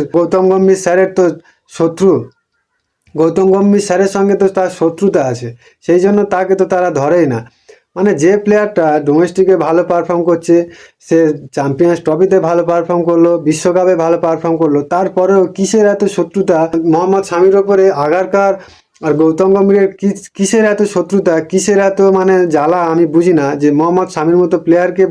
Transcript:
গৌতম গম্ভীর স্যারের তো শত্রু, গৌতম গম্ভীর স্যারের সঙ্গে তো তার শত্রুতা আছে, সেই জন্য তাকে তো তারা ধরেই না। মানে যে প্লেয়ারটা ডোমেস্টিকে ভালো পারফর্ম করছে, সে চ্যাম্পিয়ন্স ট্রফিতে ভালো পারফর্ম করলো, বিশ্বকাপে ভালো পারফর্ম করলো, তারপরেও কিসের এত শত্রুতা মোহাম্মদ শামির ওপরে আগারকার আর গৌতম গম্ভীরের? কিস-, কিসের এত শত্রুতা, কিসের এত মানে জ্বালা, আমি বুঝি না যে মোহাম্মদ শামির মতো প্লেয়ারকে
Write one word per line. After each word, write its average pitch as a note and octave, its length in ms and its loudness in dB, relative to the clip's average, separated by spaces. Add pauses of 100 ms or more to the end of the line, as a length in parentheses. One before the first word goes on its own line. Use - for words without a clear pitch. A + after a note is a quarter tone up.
(140)
গৌতম E3+ 340 0
গম্ভীর F#3+ 360 2
স্যারের F#3 300 0
তো F#3 100 2 (480)
শত্রু, E3 380 0 (1040)
গৌতম E3 400 0
গম্ভীর G3+ 320 2
স্যারের F#3+ 300 0
সঙ্গে G3 260 0
তো G3 60 2
তার F#3 300 -2
শত্রুতা E3+ 420 0 (100)
আছে, A#2+ 180 -8 (340)
সেই F3 180 0
জন্য G3+ 180 2 (160)
তাকে F#3 260 0
তো F#3 60 2
তারা F3+ 220 -2 (120)
ধরেই D3+ 340 0
না। A2+ 60 -6 (560)
মানে G3 140 0 (120)
যে F3 100 4 (120)
প্লেয়ারটা G#3 420 0 (200)
ডোমেস্টিকে F3 500 2
ভালো E3 340 0
পারফর্ম F3 380 -2
করছে, E3+ 260 0 (500)
সে E3 140 0 (380)
চ্যাম্পিয়ন্স D3+ 480 0
ট্রফিতে F#3+ 360 2
ভালো E3+ 300 0
পারফর্ম E3+ 380 0
করলো, E3+ 220 2 (180)
বিশ্বকাপে F3+ 460 0 (100)
ভালো E3 200 0
পারফর্ম E3 320 -2
করলো, D3+ 240 0 (120)
তারপরেও F#3 500 0 (140)
কিসের G#3 380 0
এত G3+ 80 -4 (140)
শত্রুতা F3 420 -2 (340)
মোহাম্মদ F#3+ 380 0
শামির F#3 320 2
ওপরে G3 220 2 (200)
আগারকার F#3 480 0 (500)
আর D#3 180 0
গৌতম D#3+ 320 2
গম্ভীরের? G3 360 2 (100)
কিস-, G3+ 360 -4
কিসের G#3+ 380 0
এত G3+ 80 -2 (140)
শত্রুতা, F3+ 400 0 (160)
কিসের F#3+ 280 0 (100)
এত G3 120 -2 (180)
মানে F#3+ 160 2 (200)
জ্বালা, D#3 260 0 (120)
আমি E3+ 120 2 (100)
বুঝি E3+ 260 2
না C#3 60 -2 (160)
যে D3 60 2 (100)
মোহাম্মদ F3+ 360 0
শামির E3 280 0
মতো F3 220 0
প্লেয়ারকে F3 460 0